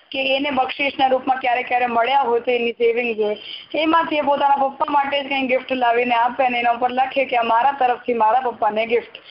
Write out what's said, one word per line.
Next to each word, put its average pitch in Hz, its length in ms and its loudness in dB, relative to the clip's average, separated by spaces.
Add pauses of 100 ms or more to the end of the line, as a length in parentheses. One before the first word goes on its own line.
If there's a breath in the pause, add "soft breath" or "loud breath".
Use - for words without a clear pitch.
(120)
કે 269 260 -2
એને 285 140 -2
બક્ષિસના 262 560 -2
રૂપમાં 254 340 0
ક્યારે 247 220 0
ક્યારે 247 240 -2
મળ્યા 240 340 0
હોય 233 200 0
તો 247 100 -4
એની 240 220 0
સેવિંગ્સ 233 480 0
હોય, 208 160 0 (380 loud breath)
એમાંથી 320 420 2
એ 294 40 0
પોતાના 277 480 2
પપ્પા 302 240 -4
માટે 277 300 0
જ 262 60 -8
કંઈ 269 180 -2
ગિફ્ટ 254 260 0
લાવીને 247 420 2
આપે 247 340 2
ને 240 100 -2
એના 240 120 0
ઉપર 240 200 0
લખે 262 340 0
કે 254 120 -2
આ 233 60 2
મારા 233 300 2
તરફથી 247 420 0
મારા 226 260 2
પપ્પાને 226 460 -2
ગિફ્ટ. 226 320 -2 (120)